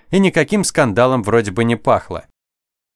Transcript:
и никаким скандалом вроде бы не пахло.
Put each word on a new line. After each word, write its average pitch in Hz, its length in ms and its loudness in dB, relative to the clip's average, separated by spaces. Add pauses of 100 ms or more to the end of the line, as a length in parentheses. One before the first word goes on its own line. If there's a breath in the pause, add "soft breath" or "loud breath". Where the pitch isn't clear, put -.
(100)
и 180 80 0
никаким 185 460 0
скандалом 123 580 0
вроде 104 300 0
бы 117 120 -2
не 117 120 0
пахло. 95 480 -2 (720)